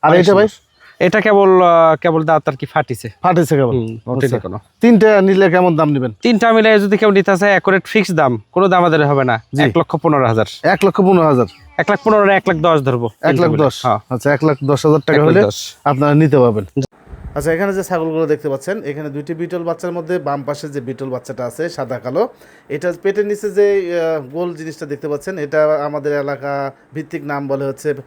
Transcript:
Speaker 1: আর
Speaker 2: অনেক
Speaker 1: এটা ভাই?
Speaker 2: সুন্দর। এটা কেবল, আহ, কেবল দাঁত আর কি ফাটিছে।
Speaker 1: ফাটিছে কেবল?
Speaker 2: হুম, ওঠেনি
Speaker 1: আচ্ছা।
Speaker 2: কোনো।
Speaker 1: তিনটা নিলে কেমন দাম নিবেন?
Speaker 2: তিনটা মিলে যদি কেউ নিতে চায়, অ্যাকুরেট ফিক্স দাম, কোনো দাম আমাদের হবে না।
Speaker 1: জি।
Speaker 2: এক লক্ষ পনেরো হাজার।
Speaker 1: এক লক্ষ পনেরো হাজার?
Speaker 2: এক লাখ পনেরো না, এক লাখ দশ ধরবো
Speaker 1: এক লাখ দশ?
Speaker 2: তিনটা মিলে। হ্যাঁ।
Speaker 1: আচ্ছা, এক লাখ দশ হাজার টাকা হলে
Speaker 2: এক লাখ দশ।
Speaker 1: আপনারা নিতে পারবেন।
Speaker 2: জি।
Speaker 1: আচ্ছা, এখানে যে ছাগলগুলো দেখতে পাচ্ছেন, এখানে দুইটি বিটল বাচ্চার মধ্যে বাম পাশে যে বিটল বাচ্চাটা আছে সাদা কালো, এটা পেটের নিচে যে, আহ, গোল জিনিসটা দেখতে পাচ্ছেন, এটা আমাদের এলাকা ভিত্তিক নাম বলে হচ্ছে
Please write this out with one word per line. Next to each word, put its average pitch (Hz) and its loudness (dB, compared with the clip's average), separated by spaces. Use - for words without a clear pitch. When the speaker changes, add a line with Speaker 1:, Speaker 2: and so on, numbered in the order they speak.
Speaker 1:
আর 151 4
Speaker 2:
অনেক 175 6
Speaker 1:
এটা 185 4
ভাই? 208 4
Speaker 2:
সুন্দর। - -8
এটা 208 2
কেবল, 196 4
আহ, 165 4
কেবল 160 0
দাঁত 156 0
আর 139 -6
কি 139 -10
ফাটিছে। 131 -6
Speaker 1:
ফাটিছে 170 2
কেবল? 135 2
Speaker 2:
হুম, 113 -4
ওঠেনি 127 -4
Speaker 1:
আচ্ছা। 120 -2
Speaker 2:
কোনো। 98 -10
Speaker 1:
তিনটা 220 6
নিলে 190 4
কেমন 180 2
দাম 156 2
নিবেন? 127 -2
Speaker 2:
তিনটা 233 2
মিলে 220 4
যদি 202 0
কেউ 214 2
নিতে 196 2
চায়, 202 2
অ্যাকুরেট 190 0
ফিক্স 208 0
দাম, 131 0
কোনো 190 2
দাম 180 4
আমাদের 160 2
হবে 139 2
না। 120 0
Speaker 1:
জি। 139 0
Speaker 2:
এক 151 2
লক্ষ 165 -2
পনেরো 151 2
হাজার। 110 0
Speaker 1:
এক 185 0
লক্ষ 196 2
পনেরো 180 4
হাজার? 127 2
Speaker 2:
এক 165 -2
লাখ 202 0
পনেরো 214 4
না, 196 4
এক 190 0
লাখ 185 0
দশ 160 2
ধরবো 127 -2
Speaker 1:
এক 147 -2
লাখ 170 2
দশ? - -
Speaker 2:
তিনটা - -
মিলে। 151 0
হ্যাঁ। - -2
Speaker 1:
আচ্ছা, 143 0
এক 139 -4
লাখ 143 2
দশ 139 0
হাজার 151 4
টাকা 151 2
হলে 156 4
Speaker 2:
এক 165 4
লাখ 202 4
দশ। 101 -4
Speaker 1:
আপনারা 147 2
নিতে 151 4
পারবেন। 110 2
Speaker 2:
জি। 131 -8
Speaker 1:
আচ্ছা, 147 -4
এখানে 196 -2
যে 185 -4
ছাগলগুলো 160 -4
দেখতে 151 -2
পাচ্ছেন, 143 -6
এখানে 147 -10
দুইটি 143 -10
বিটল 170 -8
বাচ্চার 170 -6
মধ্যে 175 -6
বাম 143 -6
পাশে 147 -8
যে 143 -8
বিটল 131 -10
বাচ্চাটা 127 -10
আছে 156 -8
সাদা 131 -8
কালো, 135 -4
এটা 147 -6
পেটের 202 -2
নিচে 208 -6
যে, 202 0
আহ, 175 -2
গোল 175 -6
জিনিসটা 156 -12
দেখতে 143 -10
পাচ্ছেন, 147 -8
এটা 147 -2
আমাদের 147 -6
এলাকা 139 -6
ভিত্তিক 151 -10
নাম 143 -6
বলে 139 -4
হচ্ছে 135 -6